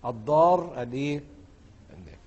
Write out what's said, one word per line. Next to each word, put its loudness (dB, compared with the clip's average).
الضار 2
الايه؟ -6
النافع. -20